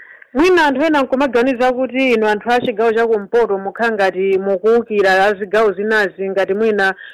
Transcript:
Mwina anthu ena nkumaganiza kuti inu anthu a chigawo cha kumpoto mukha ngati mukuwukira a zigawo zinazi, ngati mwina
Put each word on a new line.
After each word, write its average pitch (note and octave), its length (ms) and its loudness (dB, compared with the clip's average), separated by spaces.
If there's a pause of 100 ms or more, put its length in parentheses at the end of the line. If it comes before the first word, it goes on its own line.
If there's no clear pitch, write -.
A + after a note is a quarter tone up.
(340)
Mwina E4 320 4
anthu C4+ 160 0
ena D#4 200 2
nkumaganiza B3+ 720 0
kuti B3+ 400 -2
inu A3 160 2
anthu G#3 240 -2
a B3 80 2
chigawo A3+ 320 0
cha A3+ 140 0
kumpoto G#3+ 520 0
mukha G3 340 -4
ngati F#3+ 460 0
mukuwukira G3 840 0
a G#3 100 2
zigawo G3+ 380 0
zinazi, G3 580 -4
ngati F#3+ 240 -2
mwina G3+ 400 0 (200)